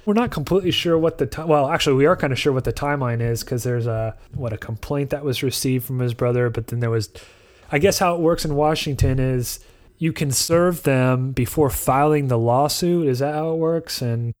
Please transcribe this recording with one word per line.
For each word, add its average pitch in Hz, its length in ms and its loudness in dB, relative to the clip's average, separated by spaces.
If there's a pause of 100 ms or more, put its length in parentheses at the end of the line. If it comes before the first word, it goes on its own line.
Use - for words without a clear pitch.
we're 208 80 2
not 233 180 0
completely 175 400 0
sure 170 260 2
what 160 220 0
the 135 80 0
ti-, - 160 -8
well, 147 240 4
actually, 143 300 2
we 139 100 6
are 180 80 4
kinda 139 220 0
sure 143 160 2
what 127 100 0
the - 100 -2
timeline 135 480 -2
is 117 220 -2
'cause 123 200 -4
there's 123 220 -2
a, 110 300 -4 (180)
what, 127 200 -6
a 104 40 -6
complaint 139 540 -6
that 143 140 -4
was 131 180 -2
received 131 420 -2
from 127 140 -6
his 120 160 -2
brother, 123 340 0
but 117 180 -6
then 117 120 -6
there 120 100 -2
was, 113 200 -2 (600)
I 147 60 0
guess 175 220 2
how 175 160 2
it 175 60 -2
works 160 220 2
in 151 120 -2
Washington 147 640 0
is 127 400 -2 (400)
you 160 120 0
can 147 200 -2
serve 170 520 2
them 127 480 2
before 131 380 0
filing 143 580 2
the 123 100 2
lawsuit. 147 680 2
Is 127 120 0
that 147 160 -2
how 160 180 -2
it 160 40 -2
works? 165 440 -2
And 117 400 -2